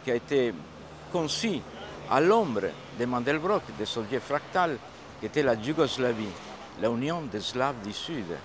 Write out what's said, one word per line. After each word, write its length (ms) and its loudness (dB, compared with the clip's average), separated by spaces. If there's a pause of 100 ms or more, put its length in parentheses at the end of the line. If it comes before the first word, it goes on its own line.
qui 80 -2
a 40 6
été 400 2 (580)
conçue 480 0 (500)
à 100 6
l'ombre 480 6 (300)
de 60 2
Mandelbrot, 560 2 (180)
des 200 -2
objets 220 -2
fractals, 580 0 (420)
qui 60 -6
était 160 2
la 120 6
Yougoslavie, 760 2 (520)
la 80 4
Union 420 0
des 100 -4
Slaves 440 0
du 80 -4
Sud, 340 -6 (180)